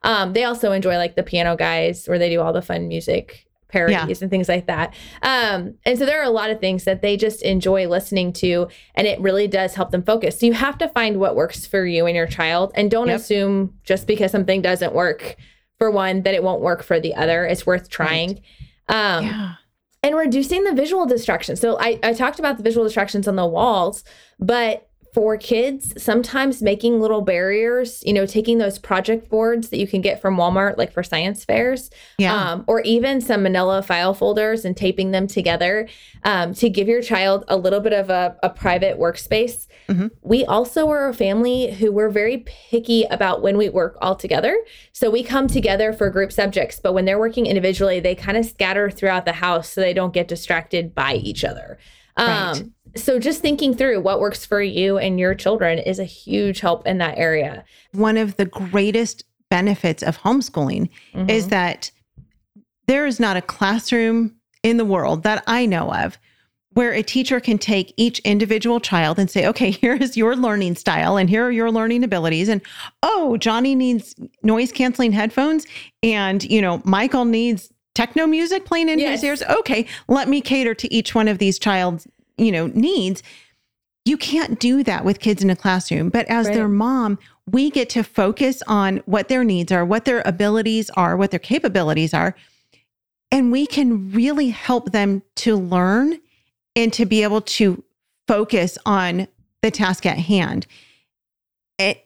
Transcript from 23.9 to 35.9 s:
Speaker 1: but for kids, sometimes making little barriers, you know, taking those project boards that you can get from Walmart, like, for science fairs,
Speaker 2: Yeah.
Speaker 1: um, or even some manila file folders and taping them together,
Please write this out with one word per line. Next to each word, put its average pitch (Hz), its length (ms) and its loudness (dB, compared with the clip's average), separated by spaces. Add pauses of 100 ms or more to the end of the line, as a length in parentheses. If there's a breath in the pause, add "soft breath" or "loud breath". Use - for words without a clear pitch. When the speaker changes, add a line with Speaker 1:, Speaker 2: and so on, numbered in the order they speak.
Speaker 1:
but 226 480 0 (260)
for 220 240 2
kids, 247 640 -2
sometimes 247 640 0
making 220 380 2
little 214 200 2
barriers, 208 840 0
you 208 80 0
know, 196 140 2
taking 220 320 0
those 196 200 0
project 214 500 -2
boards 226 420 0
that - 80 -4
you 196 80 0
can 196 140 -2
get 180 200 0
from 190 160 0
Walmart, 190 420 2
like, - 140 -2
for 180 100 -4
science 185 420 -4
fairs, 247 460 0 (280 loud breath)
Speaker 2:
Yeah. 196 160 2 (180)
Speaker 1:
um, 175 160 -8
or 220 140 2
even 247 380 2
some 214 220 0
manila 185 400 2
file 185 320 0
folders 214 500 0
and 180 120 -4
taping 190 340 -2
them 190 160 0
together, 185 640 -2 (360 loud breath)